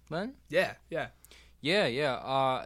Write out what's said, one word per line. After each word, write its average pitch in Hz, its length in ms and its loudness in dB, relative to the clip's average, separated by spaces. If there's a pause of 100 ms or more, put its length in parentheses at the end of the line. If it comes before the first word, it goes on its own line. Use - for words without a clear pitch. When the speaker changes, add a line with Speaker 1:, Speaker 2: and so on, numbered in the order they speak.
Speaker 1:
then? 190 240 -6 (160)
Speaker 2:
Yeah, 147 240 2 (160)
yeah. 156 200 -6 (520)
Speaker 1:
Yeah, 180 240 2
yeah. 131 280 0
Uh, 131 520 0